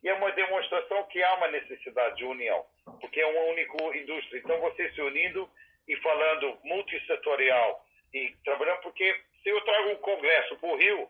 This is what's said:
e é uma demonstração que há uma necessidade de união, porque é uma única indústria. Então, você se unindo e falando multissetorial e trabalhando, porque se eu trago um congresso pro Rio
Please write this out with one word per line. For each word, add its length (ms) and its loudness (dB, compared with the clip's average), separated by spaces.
e 60 -2
é 60 4
uma 180 0
demonstração 720 0
que 180 -2
há 120 6
uma 140 2
necessidade 680 -2
de 80 -8
união, 400 -2
porque 200 -6
é 60 4
uma 160 2
única 460 -4
indústria. 400 -8
Então, 220 -2
você 320 -4
se 80 -8
unindo 480 -2
e 100 -4
falando 680 0
multissetorial 1200 2
e 220 -6
trabalhando, 360 0
porque 340 0
se 80 -2
eu 100 2
trago 300 2
um 60 -2
congresso 600 2
pro 200 -2
Rio 340 2